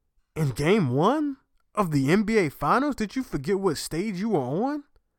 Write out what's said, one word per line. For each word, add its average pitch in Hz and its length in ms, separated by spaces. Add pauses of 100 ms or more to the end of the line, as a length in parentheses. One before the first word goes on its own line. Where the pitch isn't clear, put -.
(360)
in 151 140
game 151 400
one 269 480 (360)
of 190 160
the 139 200
N 202 140
B 220 140
A 165 120
Finals? 226 440
Did 214 220
you 262 60
forget 180 360
what 185 200
stage 185 380
you 214 140
were 185 100
on? 233 440 (340)